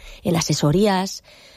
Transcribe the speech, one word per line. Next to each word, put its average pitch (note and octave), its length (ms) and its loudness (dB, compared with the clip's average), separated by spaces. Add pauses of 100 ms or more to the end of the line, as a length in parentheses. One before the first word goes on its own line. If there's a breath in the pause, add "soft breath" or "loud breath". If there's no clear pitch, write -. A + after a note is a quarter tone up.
(240 loud breath)
en F3 120 0
asesorías, F#3 880 0 (340 loud breath)